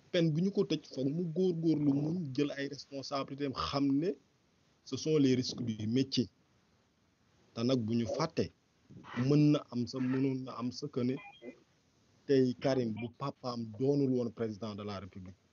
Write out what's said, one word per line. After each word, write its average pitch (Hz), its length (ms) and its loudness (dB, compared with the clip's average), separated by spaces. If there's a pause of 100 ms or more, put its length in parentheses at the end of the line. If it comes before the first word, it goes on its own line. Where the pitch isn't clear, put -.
(120)
peine 165 200 4
bu 156 100 0
ñu 190 100 2
ko 196 140 2
tëj 156 180 -2 (100)
foog 135 140 -2
mu 165 160 -2 (120)
góorgóorlu 160 580 4
mu 156 420 0
jël 143 160 0
ay 139 160 -6
responsabilités 139 800 -6
am 131 80 -6
xam - 320 -2 (160)
ne 180 100 0 (760)
ce - 120 -6
sont 156 200 2
les 135 180 6
risques 123 280 -2
du 107 240 -4
métier. 127 400 0 (1300)
Te 117 80 -6
nag 127 180 2
bu 113 160 -2
ñu 117 100 0 (120)
fàtte 135 340 -2 (680)
mën 147 340 6
na 151 80 4 (120)
am 120 160 -2
sa, 131 120 -8
mënoon 131 440 0
na 127 160 -10
am 123 120 -4
sa 147 160 -8
que 135 140 -4
ne 123 140 0 (1120)
tey 131 360 4
Karim 127 320 0
bu 113 140 -6 (100)
papaam 123 480 -8 (140)
doonul 139 320 2
woon 123 200 0
président 107 440 -6
de 101 80 -10
la 101 160 -8
République 95 360 -14 (180)